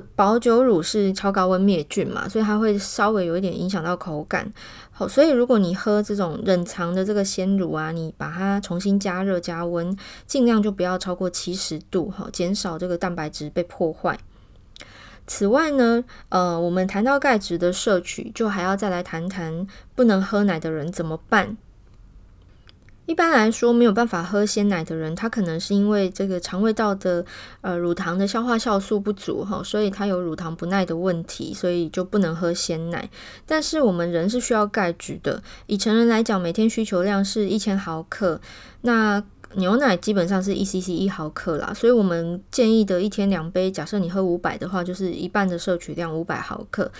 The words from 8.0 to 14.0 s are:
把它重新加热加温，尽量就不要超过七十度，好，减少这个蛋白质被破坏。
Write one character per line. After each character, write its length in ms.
把 160
它 280
重 200
新 180
加 240
热 160
加 240
温， 320
尽 200
量 160
就 100
不 100
要 140
超 180
过 140
七 260
十 240
度， 180
好， 220
减 240
少 240
这 100
个 80
蛋 180
白 140
质 220
被 120
破 300
坏。 260